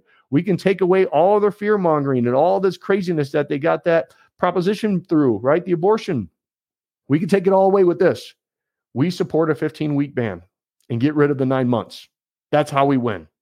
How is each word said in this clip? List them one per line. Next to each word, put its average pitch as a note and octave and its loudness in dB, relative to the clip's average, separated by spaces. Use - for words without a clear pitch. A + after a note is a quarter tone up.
We D#3 0
can F#3 0
take F#3+ 0
away F#3 2
all F3 2
of G3+ 2
their G#3 2
fear-mongering D#3 0
and B2 0
all F#3 2
this F#3 0
craziness F3 -2
that D3 -2
they D3 -4
got D#3+ -2
that E3 0
proposition F#3 -2
through, C#3+ 2
right? D3 0
The F#3 -6
abortion. F3 -2
We C#3+ 2
can E3+ -4
take G3 0
it F#3+ 4
all F#3+ 4
away G3 4
with F3 2
this. E3 0
We D#3+ 0
support E3 -2
a D3 -2
fifteen-week D3 -4
ban G2+ -4
and A#2+ -4
get D3 0
rid D3 4
of C3+ -4
the C3 0
nine C3 0
months. A2+ -4
That's D3 0
how C#3 2
we C#3 2
win. G#2 -4